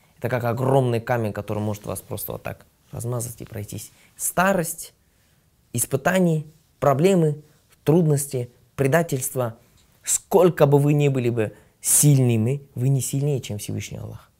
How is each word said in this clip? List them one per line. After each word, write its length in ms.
Это 100
как 140
огромный 580
камень, 320
который 280
может 260
вас 140
просто 320
вот 100
так 240
размазать 480
и 40
пройтись. 460
Старость, 760
испытания, 720
проблемы, 640
трудности, 680
предательство. 840
Сколько 640
бы 120
вы 140
ни 160
были 200
бы 280
сильными, 840
вы 120
не 120
сильнее, 400
чем 180
Всевышний 400
Аллах. 420